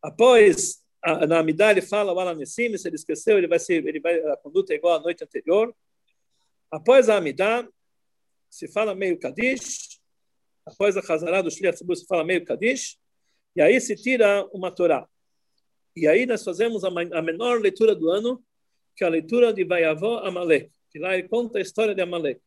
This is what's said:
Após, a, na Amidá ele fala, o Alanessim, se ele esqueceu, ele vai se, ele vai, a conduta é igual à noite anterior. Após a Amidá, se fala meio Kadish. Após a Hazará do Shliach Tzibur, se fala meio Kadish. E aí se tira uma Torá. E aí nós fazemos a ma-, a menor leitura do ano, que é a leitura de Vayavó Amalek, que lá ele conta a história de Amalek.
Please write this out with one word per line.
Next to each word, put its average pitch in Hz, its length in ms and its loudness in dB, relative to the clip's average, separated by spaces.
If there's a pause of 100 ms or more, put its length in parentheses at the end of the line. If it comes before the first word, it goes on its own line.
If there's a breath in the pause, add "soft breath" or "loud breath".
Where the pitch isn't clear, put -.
Após, 220 800 4 (200)
a, 160 240 0
na 165 100 4
Amidá 160 320 2
ele 190 120 4
fala, 208 300 -2
o 175 80 -2
Alanessim, 180 560 -4
se - 120 -8
ele 165 80 -8
esqueceu, 160 420 0
ele 175 100 2
vai 165 120 2
se, 175 140 -2
ele 151 260 -2
vai, 165 200 0
a 151 180 -4
conduta 180 360 -4
é 151 40 -4
igual 170 180 2
à 156 40 -2
noite 170 240 -6
anterior. 208 500 -2 (1000)
Após 226 360 4
a 214 100 4
Amidá, 190 500 -2 (840)
se - 180 -16
fala 202 280 -2
meio 185 240 -2
Kadish. 226 800 -6 (680)
Após 196 320 -2
a 185 40 -4
Hazará 170 400 -2
do 165 100 -4
Shliach 180 260 -2
Tzibur, 175 180 -4
se 175 120 -18
fala 165 160 0
meio 175 200 -2
Kadish. 233 540 -4 (580)
E 175 60 2
aí 208 180 6
se 202 160 -6
tira 208 560 2
uma 185 200 -8
Torá. 160 360 0 (880)
E 160 120 0
aí 202 180 4
nós 233 180 -4
fazemos 202 400 -4
a 190 60 -2
ma-, 175 120 -6 (120)
a 165 80 -4
menor 214 380 -2
leitura 208 340 2
do 160 160 -2
ano, 226 340 -2 (520)
que - 80 -4
é 180 40 2
a - 40 2
leitura 214 420 2
de 190 100 -2
Vayavó 170 560 -2
Amalek, 175 520 -6 (180)
que - 80 -20
lá 185 200 -4
ele 185 100 -6
conta 226 320 -4
a - 20 -4
história 214 320 -2
de 185 80 -4
Amalek. 170 460 -6